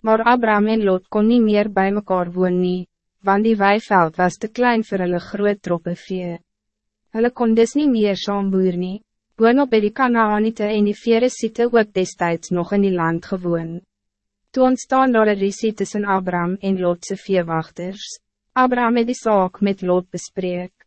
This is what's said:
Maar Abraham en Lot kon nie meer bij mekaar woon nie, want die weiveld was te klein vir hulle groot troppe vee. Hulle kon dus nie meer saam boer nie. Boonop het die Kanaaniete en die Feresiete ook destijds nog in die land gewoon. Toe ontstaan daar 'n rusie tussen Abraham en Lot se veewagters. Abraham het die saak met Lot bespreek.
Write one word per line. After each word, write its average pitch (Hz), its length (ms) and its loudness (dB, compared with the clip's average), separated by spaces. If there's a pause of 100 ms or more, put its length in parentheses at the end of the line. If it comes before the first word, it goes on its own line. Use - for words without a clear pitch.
Maar 220 160 2 (120)
Abraham 214 360 2
en 220 140 0
Lot 185 240 0
kon 214 180 0
nie 240 140 4
meer 214 320 2
bij 196 200 0
mekaar 185 400 -2
woon 180 280 0
nie, 180 260 -2 (400)
want 202 200 2
die 226 100 2
weiveld 196 640 2
was 180 200 0
te 214 100 -8
klein 240 380 0
vir 190 180 -4
hulle 175 180 -2
groot 202 400 -4
troppe 175 320 -4 (120)
vee. 180 320 -8 (760)
Hulle 233 160 0
kon 226 240 0
dus 226 240 2
nie 302 120 2
meer 208 280 0
saam 202 320 -4
boer 185 280 0
nie. 185 240 -8 (360)
Boonop 247 360 4
het 220 80 2
die 208 120 -2
Kanaaniete 220 760 0
en 214 180 2
die 208 100 -2
Feresiete 233 760 0
ook 220 220 2
destijds 175 580 -4
nog 175 220 -2
in 202 140 2
die 190 80 0
land 165 320 -2
gewoon. 170 540 -6 (720)
Toe 262 160 2
ontstaan 262 440 0
daar 220 180 4
'n 202 80 -2
rusie 202 340 -2
tussen 208 320 -4
Abraham 185 560 -2
en 190 200 -2
Lot 175 240 -2
se 196 120 -8
veewagters. 175 1040 -6 (320)
Abraham 247 440 0
het 233 100 2
die 247 100 -4
saak 196 440 0
met 196 220 -2
Lot 180 280 0
bespreek. 180 640 -8 (140)